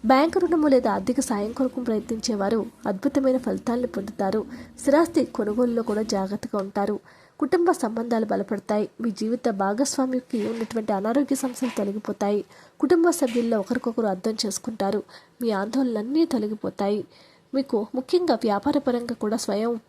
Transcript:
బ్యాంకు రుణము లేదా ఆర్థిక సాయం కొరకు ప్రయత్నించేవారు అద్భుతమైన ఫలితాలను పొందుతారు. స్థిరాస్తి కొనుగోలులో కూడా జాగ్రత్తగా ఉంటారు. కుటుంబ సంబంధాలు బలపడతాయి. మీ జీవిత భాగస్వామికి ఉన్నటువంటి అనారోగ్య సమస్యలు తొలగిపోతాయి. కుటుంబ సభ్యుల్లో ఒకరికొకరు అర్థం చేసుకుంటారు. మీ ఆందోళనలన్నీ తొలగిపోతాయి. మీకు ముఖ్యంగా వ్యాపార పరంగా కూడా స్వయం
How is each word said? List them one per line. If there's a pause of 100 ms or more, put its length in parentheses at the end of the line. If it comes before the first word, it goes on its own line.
బ్యాంకు
రుణము
లేదా
ఆర్థిక
సాయం
కొరకు
ప్రయత్నించేవారు (220)
అద్భుతమైన
ఫలితాలను
పొందుతారు. (340)
స్థిరాస్తి
కొనుగోలులో
కూడా
జాగ్రత్తగా
ఉంటారు. (400)
కుటుంబ
సంబంధాలు
బలపడతాయి. (120)
మీ
జీవిత
భాగస్వామికి
ఉన్నటువంటి
అనారోగ్య
సమస్యలు
తొలగిపోతాయి. (340)
కుటుంబ
సభ్యుల్లో
ఒకరికొకరు
అర్థం
చేసుకుంటారు. (380)
మీ
ఆందోళనలన్నీ
తొలగిపోతాయి. (480)
మీకు
ముఖ్యంగా
వ్యాపార
పరంగా
కూడా
స్వయం (160)